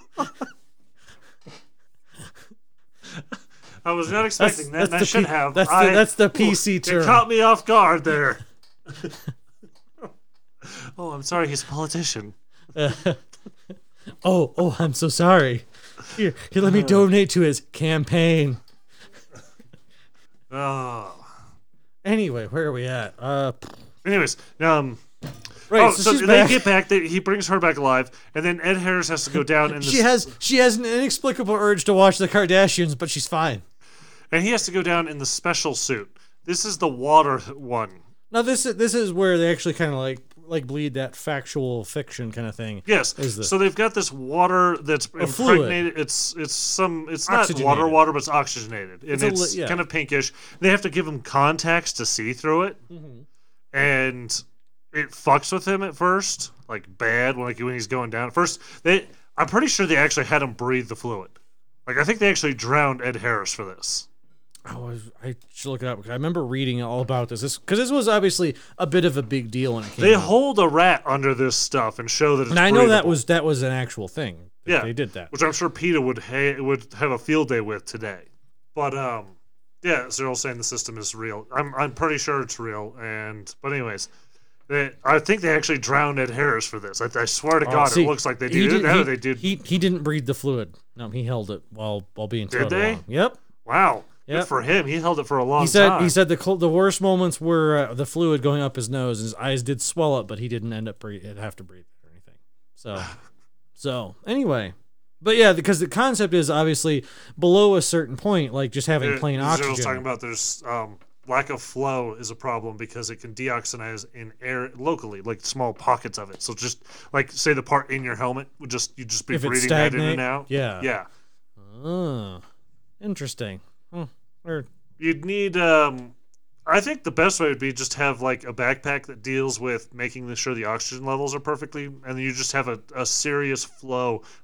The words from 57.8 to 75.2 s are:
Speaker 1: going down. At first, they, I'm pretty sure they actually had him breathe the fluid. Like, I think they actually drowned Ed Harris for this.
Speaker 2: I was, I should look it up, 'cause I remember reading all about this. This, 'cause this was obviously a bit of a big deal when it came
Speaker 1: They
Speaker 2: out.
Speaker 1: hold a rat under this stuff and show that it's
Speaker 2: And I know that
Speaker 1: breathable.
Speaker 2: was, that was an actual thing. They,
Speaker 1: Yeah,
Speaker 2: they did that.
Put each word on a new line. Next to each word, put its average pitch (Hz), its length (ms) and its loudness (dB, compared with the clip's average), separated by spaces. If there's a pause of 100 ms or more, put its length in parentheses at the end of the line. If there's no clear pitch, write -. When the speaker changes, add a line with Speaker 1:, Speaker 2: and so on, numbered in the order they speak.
Speaker 1:
going 123 220 -4
down. 117 200 -6
At - 40 -16
first, 175 260 0 (240)
they, 180 240 2 (300)
I'm 151 100 2
pretty 254 200 2
sure - 180 0
they 156 100 2
actually 143 300 2
had 143 160 2
him 131 120 -6
breathe 123 360 -2
the 113 60 -10
fluid. 104 340 -8 (580)
Like, 127 100 -4
I 147 60 4
think 214 160 0
they 202 120 4
actually 147 240 0
drowned 131 480 0
Ed 123 140 -4
Harris 107 360 -2
for 110 100 -8
this. - 440 -10 (580)
Speaker 2:
I 117 120 -12
was, 120 340 -12 (100)
I 123 140 -10 (180)
should - 180 -10
look 123 120 -8
it 127 60 -4
up, 104 120 -8
'cause 104 80 -14
I 120 40 -8
remember 156 320 -2
reading 127 360 -2
all 120 200 -4
about 123 280 -2
this. 110 120 -8
This, 139 160 -6
'cause - 200 -2
this 247 140 0
was 269 160 2
obviously 190 480 2 (220)
a 175 100 -2
bit 170 160 2
of 139 140 2
a 143 60 -2
big 117 280 -4
deal 127 240 -2
when 110 80 -6
it 104 80 -12
came - 140 -4
Speaker 1:
They 214 100 10
Speaker 2:
out. 190 60 2
Speaker 1:
hold 247 380 4
a 180 80 6
rat 160 380 4
under 139 280 2
this 127 240 0
stuff 117 420 -2
and 117 100 -8
show 147 280 4
that 135 60 2
it's 120 80 -4
Speaker 2:
And 170 80 4
I 185 120 6
know 240 100 8
that 240 60 8
Speaker 1:
breathable. 208 220 4
Speaker 2:
was, 151 160 0
that 170 180 2
was 147 180 0
an 131 120 -2
actual 120 340 -6
thing. 90 440 -10 (120)
They, 175 100 -4
Speaker 1:
Yeah, 131 100 2
Speaker 2:
they 113 100 -4
did 120 200 -4
that. 87 200 -14